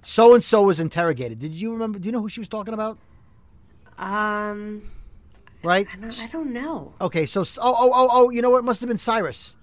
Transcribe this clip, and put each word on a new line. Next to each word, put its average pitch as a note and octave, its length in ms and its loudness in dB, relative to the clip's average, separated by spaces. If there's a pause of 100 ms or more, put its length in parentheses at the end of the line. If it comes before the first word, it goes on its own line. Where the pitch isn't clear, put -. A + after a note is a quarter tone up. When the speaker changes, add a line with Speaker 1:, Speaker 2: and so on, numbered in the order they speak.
Speaker 1:
"So-and-so A3+ 600 6
was F#3 160 4
interrogated." D3 600 -2
Did D#3 140 -10
you G#3+ 200 -8
remember? A3 260 -6
Do F3+ 80 -8
you A3+ 60 -6
know A#3+ 80 -4
who G#3 80 -8
she - 100 -12
was G#3 100 -10
talking G#3+ 240 -8
about? G#3+ 240 -6 (1000)
Speaker 2:
Um, G#3 840 -4 (840)
Speaker 1:
Right? F#3+ 300 0
Speaker 2:
I F#3 40 -18
don't, A3+ 260 -14
I A3+ 40 -12
don't D4 260 -8
know. B3 460 -10
Speaker 1:
Okay, D#3 280 -2
so, G3 140 -4
s-, - 200 -6
oh, B3 160 2
oh, B3+ 160 4
oh, B3+ 180 4
oh, B3 200 6
you A#3 100 -2
know B3 80 2
what? B3 100 6
It A#3+ 60 -4
must A#3+ 160 -2
have B3 60 -6
been A#3 100 -2
Cyrus. G3+ 640 -4